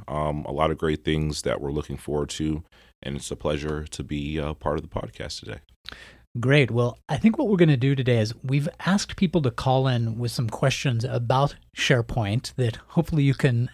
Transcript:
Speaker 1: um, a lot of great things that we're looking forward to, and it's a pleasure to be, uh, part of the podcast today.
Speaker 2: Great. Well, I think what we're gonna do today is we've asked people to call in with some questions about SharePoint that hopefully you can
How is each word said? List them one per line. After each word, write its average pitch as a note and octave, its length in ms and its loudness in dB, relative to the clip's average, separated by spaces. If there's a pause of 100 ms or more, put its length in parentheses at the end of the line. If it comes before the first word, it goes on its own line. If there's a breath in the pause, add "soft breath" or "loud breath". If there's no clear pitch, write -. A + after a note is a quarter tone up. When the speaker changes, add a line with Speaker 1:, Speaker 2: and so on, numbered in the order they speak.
Speaker 1:
um, D2+ 380 -4
a - 80 -8
lot D#2 180 2
of D2+ 80 -4
great D#2 260 -2
things D#2 380 -2
that B1+ 180 -2
we're C#2+ 120 -4
looking C#2+ 240 -6
forward D2 340 -4
to, D#2 320 -4 (400 soft breath)
and C#2 140 -8
it's - 160 -10
a - 40 -8
pleasure D2+ 540 -4
to D2 140 -10
be, D2 340 -6
uh, D2+ 160 -4
part D2+ 240 -2
of D#2 40 -8
the D#2+ 60 -16
podcast - 520 -10
today. - 180 -14 (800 loud breath)
Speaker 2:
Great. C3 320 4
Well, A#2+ 260 0 (120)
I D3+ 80 -2
think A3 200 4
what C4 120 0
we're G3+ 80 4
gonna D#3+ 200 6
do C3+ 200 2
today B2 220 2
is A2 160 0 (100)
we've C#3 240 0 (180)
asked G3 300 0
people F3 260 2
to B2+ 80 2
call C3 380 2
in A#2 280 0
with A#2+ 140 -2
some A#2 180 -2
questions B2 560 0
about B2+ 520 2 (200)
SharePoint A#2 800 0
that A#2 220 0 (140)
hopefully D#3 340 2
you C#3 100 4
can B2 400 2